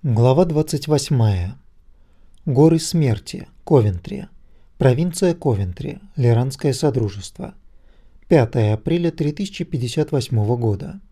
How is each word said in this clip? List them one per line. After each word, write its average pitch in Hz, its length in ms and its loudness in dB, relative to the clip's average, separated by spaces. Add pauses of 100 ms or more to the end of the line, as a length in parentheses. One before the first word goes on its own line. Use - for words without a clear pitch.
Глава 127 380 4
двадцать 151 420 -2
восьмая. 117 680 0 (880)
Горы 156 320 4
смерти, 151 720 -2 (160)
Ковентри. 104 640 0 (500)
Провинция 165 560 2
Ковентри, 123 640 -4 (180)
Лиранское 127 580 2
Содружество. 113 800 -4 (720)
Пятое 113 480 2
апреля 165 340 -2
три 156 220 -4
тысячи 190 320 -8
пятьдесят 135 480 -4
восьмого 120 460 0
года. 117 440 -4 (100)